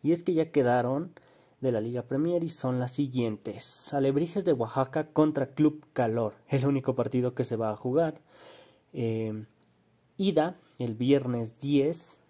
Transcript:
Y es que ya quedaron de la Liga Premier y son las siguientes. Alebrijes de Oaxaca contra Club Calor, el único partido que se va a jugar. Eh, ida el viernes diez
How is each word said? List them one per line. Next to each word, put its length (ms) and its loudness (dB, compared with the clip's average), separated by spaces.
Y 100 2
es 120 0
que 80 0
ya 180 2
quedaron 600 2
de 100 0
la 120 0
Liga 220 -4
Premier 380 0
y 60 -4
son 320 -2
las 120 -4
siguientes. 1000 -4
Alebrijes 540 0
de 80 4
Oaxaca 540 -2
contra 400 2
Club 440 0
Calor, 400 0
el 160 0
único 300 0
partido 400 0
que 100 -2
se 120 -4
va 120 -2
a 80 -4
jugar. 460 0
Eh, 500 -4
ida 400 2
el 160 -2
viernes 640 0
diez 720 0